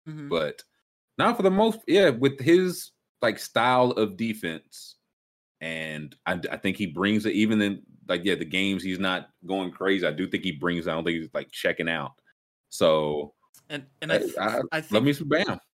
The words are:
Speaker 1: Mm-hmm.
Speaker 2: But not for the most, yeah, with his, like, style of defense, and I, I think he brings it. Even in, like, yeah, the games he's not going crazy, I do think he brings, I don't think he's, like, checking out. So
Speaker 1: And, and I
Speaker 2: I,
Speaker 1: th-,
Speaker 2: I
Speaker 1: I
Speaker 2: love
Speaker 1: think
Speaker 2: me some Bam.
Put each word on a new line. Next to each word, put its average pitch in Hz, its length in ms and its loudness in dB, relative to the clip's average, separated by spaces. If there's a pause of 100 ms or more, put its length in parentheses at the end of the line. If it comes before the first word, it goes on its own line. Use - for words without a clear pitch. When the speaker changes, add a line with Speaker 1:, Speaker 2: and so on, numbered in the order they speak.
Speaker 1:
Mm-hmm. 151 220 -14
Speaker 2:
But 78 320 -4 (560)
not 220 200 2
for - 40 -2
the 185 80 6
most, 220 380 4
yeah, 180 220 6
with 135 300 0
his, 175 520 4 (320)
like, 113 160 0
style 127 500 4
of 107 260 0
defense, 95 800 -8 (640)
and 78 560 -8 (120)
I, 87 120 -2 (120)
I - 60 -6
think 95 200 -2
he 101 80 -2
brings 104 400 0
it. 110 80 0
Even 107 300 2
in, 101 180 -2 (260)
like, 90 180 -2
yeah, 92 100 4
the 80 100 -6
games 92 380 -2
he's 92 160 -4
not 92 280 -2 (200)
going 92 240 -4
crazy, 92 340 0
I 78 60 2
do 90 160 -4
think 82 160 -4
he 92 80 -2
brings, 85 360 -2
I 85 40 -2
don't 80 120 -4
think 85 160 -2
he's, 80 140 -10
like, 71 180 -6
checking 85 380 -2
out. 76 220 -4 (580)
So 76 640 0 (380)
Speaker 1:
And, 147 160 -10 (160)
and 156 80 -4
I 160 40 4
Speaker 2:
I, - 40 2
Speaker 1:
th-, - 180 -4
Speaker 2:
I 95 80 -2 (260)
Speaker 1:
I 160 60 -4
Speaker 2:
love 160 80 -6
Speaker 1:
think 110 200 2
Speaker 2:
me 143 80 4
some 143 160 -6
Bam. 185 300 0 (180)